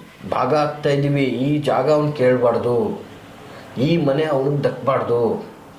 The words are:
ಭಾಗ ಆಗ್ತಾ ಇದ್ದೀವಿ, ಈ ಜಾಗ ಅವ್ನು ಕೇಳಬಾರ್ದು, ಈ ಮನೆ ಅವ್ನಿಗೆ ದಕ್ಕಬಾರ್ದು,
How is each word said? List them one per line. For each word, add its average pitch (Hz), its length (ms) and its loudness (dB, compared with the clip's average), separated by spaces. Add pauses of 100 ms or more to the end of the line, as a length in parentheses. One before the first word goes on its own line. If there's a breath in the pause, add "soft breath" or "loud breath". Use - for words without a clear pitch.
(300 loud breath)
ಭಾಗ 127 240 0
ಆಗ್ತಾ 147 360 0
ಇದ್ದೀವಿ, 143 340 2
ಈ 131 340 0
ಜಾಗ 135 340 2
ಅವ್ನು 147 200 2
ಕೇಳಬಾರ್ದು, 120 880 2 (760 loud breath)
ಈ 156 260 2
ಮನೆ 139 200 2
ಅವ್ನಿಗೆ 143 400 0
ದಕ್ಕಬಾರ್ದು, 117 800 0 (340)